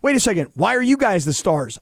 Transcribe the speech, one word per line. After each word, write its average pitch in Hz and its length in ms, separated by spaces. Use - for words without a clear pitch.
"Wait 277 120
a 254 40
second, 170 340
why 202 220
are 247 80
you 262 140
guys 196 280
the 151 80
stars? 143 480